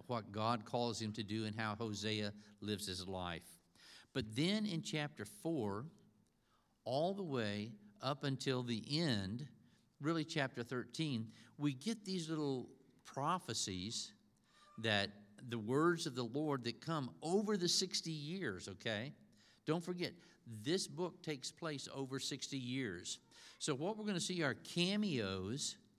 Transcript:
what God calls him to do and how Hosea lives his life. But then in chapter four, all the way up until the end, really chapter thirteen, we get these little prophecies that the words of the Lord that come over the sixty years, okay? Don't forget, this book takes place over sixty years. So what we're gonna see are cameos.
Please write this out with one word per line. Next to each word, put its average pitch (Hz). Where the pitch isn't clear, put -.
what 113
God 110
calls 120
him 107
to 117
do 107
and 107
how 110
Hosea 104
lives 101
his 92
life. 90
But 113
then 202
in 170
chapter 147
four, 127
all 156
the 196
way 110
up 143
until 131
the 120
end, 120
really 156
chapter 131
thirteen, 120
we 147
get 208
these 180
little 143
prophecies 120
that 104
the 117
words 156
of 131
the 123
Lord 139
that 117
come 147
over 202
the 175
sixty 175
years, 147
okay? 110
Don't 165
forget, 175
this 120
book 165
takes 147
place 151
over 135
sixty 139
years. 123
So 151
what 180
we're 214
gonna 185
see 175
are 127
cameos. 143